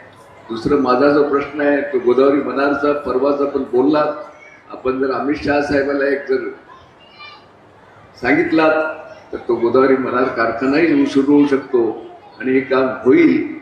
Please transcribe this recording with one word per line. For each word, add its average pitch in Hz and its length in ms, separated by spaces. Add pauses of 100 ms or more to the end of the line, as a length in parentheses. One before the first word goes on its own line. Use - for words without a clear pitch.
(480)
दुसरं, 127 280
माझा 131 320
जो 147 200
प्रश्न 143 320
आहे 143 220
तो - 160
गोदावरी 131 440
मनारचा, 143 580
परवाच 135 400
आपण 135 220 (100)
बोललात, 151 340 (640)
आपण 131 300
जर 131 120
अमित 131 240
शहा 143 260
साहेबाला 139 440
एक 139 220
जर 127 200 (1700)
सांगितलात 156 520 (600)
तर 120 60
तो 120 180
गोदावरी 131 400
मनार 127 320
कारखानाही 139 760
सुरू 139 260
होऊ 147 140
शकतो 123 640 (300)
आणि 131 120
हे 135 80
काम 131 280 (160)
होईल, 147 580